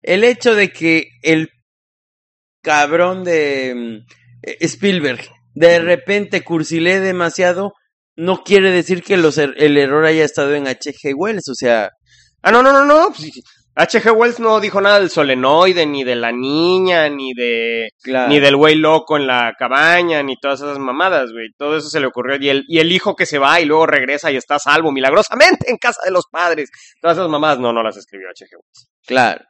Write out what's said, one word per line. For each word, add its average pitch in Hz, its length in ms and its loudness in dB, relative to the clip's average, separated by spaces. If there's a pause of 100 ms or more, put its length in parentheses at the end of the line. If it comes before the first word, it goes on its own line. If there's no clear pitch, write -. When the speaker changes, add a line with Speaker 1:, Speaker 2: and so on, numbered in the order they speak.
Speaker 1:
El 196 200 0
hecho 240 320 2
de 202 160 0
que 160 360 -2 (160)
el 160 260 0 (1120)
cabrón 165 600 0
de, 143 520 -2
mm, 117 380 -14 (480)
Spielberg 160 580 -4 (340)
de 170 260 6
Speaker 2:
Ujú. 165 60 -2
Speaker 1:
repente 190 580 -2
cursilé 165 560 -2
demasiado, 185 760 -2 (420)
no 175 280 -2
quiere 190 280 4
decir 175 320 0
que 196 140 0
los 156 200 2
er-, 143 200 -2
el 147 200 4
error 143 280 2
haya 160 180 2
estado 143 300 -2
en 143 140 -4
H 131 260 -8
G 139 220 -8
Wells, 196 340 -6
o 123 60 -10
sea 113 340 0 (540)
Speaker 2:
Ah, 190 80 4
no, 240 100 6
no, 269 100 4
no, 277 140 4
no. 311 260 4
Pues, 294 200 -16 (440)
H 175 260 0
G 226 140 2
Wells 233 240 0
no 220 200 2
dijo 196 220 -2
nada 202 180 4
del 185 100 0
solenoide, 151 800 2
ni 139 160 -6
de 123 120 -2
la 117 160 -4
niña, 165 800 0
ni 135 240 -8
de, 117 560 -4 (120)
Speaker 1:
Claro. 127 280 -2
Speaker 2:
ni 147 100 4
del 139 160 4
güey 156 200 4
loco 156 420 2
en 139 100 -2
la 120 300 0
cabaña, 151 680 0
ni 135 160 -8
todas 139 220 -4
esas 143 180 -8
mamadas, 139 520 -2
güey. 113 260 -14
Todo 147 200 -4
eso 151 120 -8
se 151 100 -4
le 135 80 -2
ocurrió. 127 320 -6
Y 139 100 -2
el, 139 180 -2
y 160 120 0
el 165 120 2
hijo 185 240 -2
que 175 100 -2
se 147 140 -6
va 147 200 2
y 165 60 0
luego 156 220 2
regresa 143 440 -2
y 131 60 -2
está 143 180 -4
a 147 40 -2
salvo 151 320 0
milagrosamente 208 760 2
en 233 80 -4
casa - 280 -4
de 190 60 -2
los 180 200 -2
padres. 165 380 -4 (320)
Todas 165 160 0
esas 180 120 -4
mamadas, 151 300 0
no, 120 140 -2
no 117 100 -2
las 104 140 -6
escribió 95 320 -20
H 95 160 -20
G - 80 -20
Wells. - 360 -20 (160)
Speaker 1:
Claro. 123 440 0